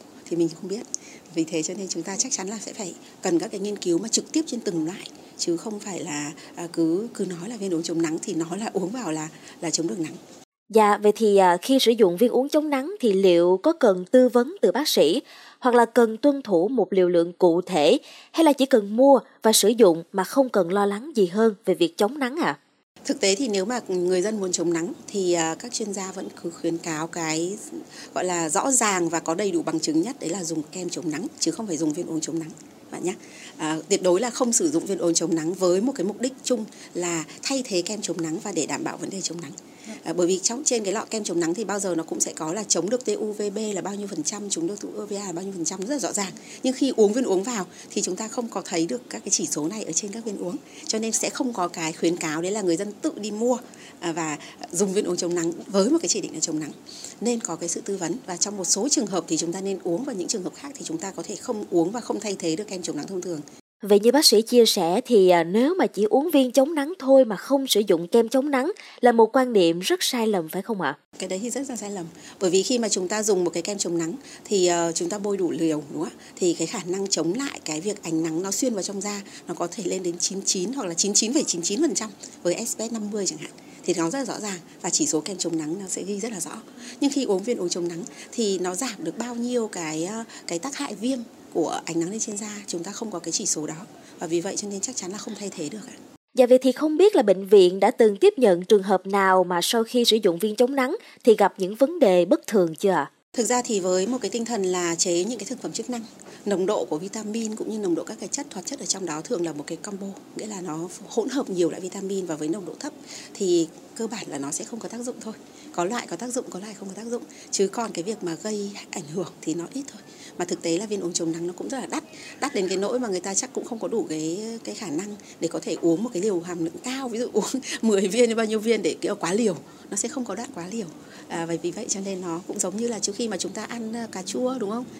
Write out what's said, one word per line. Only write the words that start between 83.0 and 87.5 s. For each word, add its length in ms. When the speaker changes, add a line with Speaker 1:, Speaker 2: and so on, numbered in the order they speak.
Speaker 1:
mươi 160
chẳng 120
hạn. 120
Thì 100
nó 160
rất 80
là 60
rõ 160
ràng 180
và 80
chỉ 160
số 140
kem 160
chống 220
nắng 220
nó 80
sẽ 140
ghi 180
rất 120
là 80
rõ. 220
Nhưng 100
khi 140
uống 180
viên 160